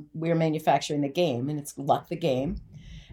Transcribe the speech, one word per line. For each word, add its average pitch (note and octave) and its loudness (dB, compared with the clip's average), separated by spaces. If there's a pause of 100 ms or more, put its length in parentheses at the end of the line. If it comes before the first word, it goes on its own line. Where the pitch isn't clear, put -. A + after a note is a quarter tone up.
(140)
we E3 -2
are E3+ 4
manufacturing D#3+ 2
the C#3+ 0
game, C#3 0
and D3+ -2
it's - -10
Luck C3+ 0
the E3+ -4
Game. D3 0 (560)